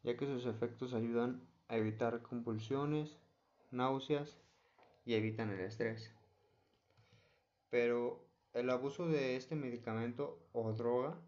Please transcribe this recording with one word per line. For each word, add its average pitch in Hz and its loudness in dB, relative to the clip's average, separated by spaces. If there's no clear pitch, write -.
ya 120 2
que 139 -2
sus 127 -2
efectos 120 -2
ayudan 117 2
a 117 0
evitar 113 2
compulsiones, 135 -2
náuseas 135 0
y 117 2
evitan 110 2
el 95 -2
estrés. 110 -2
Pero 120 2
el 123 0
abuso 139 0
de 135 2
este 131 -6
medicamento 120 -4
o 113 0
droga 123 0